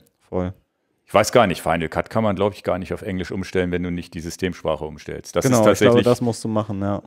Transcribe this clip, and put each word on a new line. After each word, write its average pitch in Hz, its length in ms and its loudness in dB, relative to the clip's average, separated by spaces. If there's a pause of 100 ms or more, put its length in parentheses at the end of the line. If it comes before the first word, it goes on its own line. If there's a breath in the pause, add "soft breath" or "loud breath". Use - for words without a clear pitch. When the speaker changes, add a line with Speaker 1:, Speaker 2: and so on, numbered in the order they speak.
(300)
Speaker 1:
voll. 92 240 -4 (520)
Speaker 2:
Ich - 100 -12
weiß 104 160 4
gar 117 160 6
nicht, 85 160 -4
Final 82 260 -2
Cut - 220 -4
kann 113 120 0
man, 104 120 0
glaub 101 180 0
ich, - 100 -20
gar 87 140 -2
nicht 92 160 -8
auf - 80 -8
Englisch 92 300 -6
umstellen, 90 400 -2
wenn 87 100 -2
du 90 80 -4
nicht 87 240 -8
die 90 60 -10
Systemsprache 82 640 -4
umstellst. 76 500 -14
Das - 80 2
Speaker 1:
Genau, 131 180 4
Speaker 2:
ist 107 40 6
tatsächlich, 104 220 6
Speaker 1:
ich 117 160 6
glaube, - 0 -
das 120 180 2
musst 117 220 -2
du - 40 -6
machen, 104 340 -4
ja. 98 260 -4